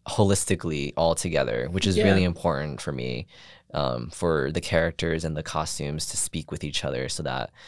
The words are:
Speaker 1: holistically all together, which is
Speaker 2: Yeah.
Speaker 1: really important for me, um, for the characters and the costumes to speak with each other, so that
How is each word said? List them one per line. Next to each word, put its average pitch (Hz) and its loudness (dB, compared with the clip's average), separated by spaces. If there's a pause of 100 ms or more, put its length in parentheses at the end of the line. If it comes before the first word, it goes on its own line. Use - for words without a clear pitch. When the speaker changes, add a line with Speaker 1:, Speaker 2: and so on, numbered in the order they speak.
Speaker 1:
holistically 85 2
all 82 4
together, 67 0
which 95 0
is 95 4
Speaker 2:
Yeah. 107 6
Speaker 1:
really 98 6
important 76 -2
for 76 -6
me, 62 -6 (460)
um, 62 -2
for 78 0
the 87 -2
characters 82 0
and 78 -2
the 78 -4
costumes 76 -4
to - -6
speak - -4
with - -8
each 76 -4
other, 65 -4
so - -6
that 65 -4 (180)